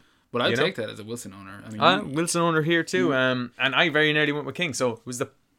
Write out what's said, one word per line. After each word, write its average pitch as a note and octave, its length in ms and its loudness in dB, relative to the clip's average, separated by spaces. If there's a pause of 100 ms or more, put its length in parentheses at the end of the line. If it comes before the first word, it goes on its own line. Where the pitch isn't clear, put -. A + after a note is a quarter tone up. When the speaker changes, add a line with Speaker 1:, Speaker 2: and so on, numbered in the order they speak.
(340)
Speaker 1:
But A#2+ 80 0
I'll D3 100 2
Speaker 2:
You A2+ 40 0
know? B2+ 80 4
Speaker 1:
take C3+ 120 0
that G#2+ 140 -8
as G#2+ 80 -14
a G#2+ 60 -14
Wilson G#2+ 300 -12
owner. G2 320 -18
I A2 60 -16
mean, G#2+ 100 -4
Speaker 2:
Uh, F3 220 6
Speaker 1:
you C#3 100 -8
Speaker 2:
Wilson E3+ 280 0
owner E3 200 2
here E3 220 2
too. F3+ 260 0
Speaker 1:
Mm. C#3 60 2 (160)
Speaker 2:
Um, B2 260 -4
and C3 180 0
I D#3+ 140 4
very D3+ 240 2
nearly D3+ 180 2
went D3 140 -4
with C3+ 100 -8
King. E3+ 180 -4
So B2+ 200 0
it - 120 -14
was B2 120 -8
the, C3+ 80 -2 (340)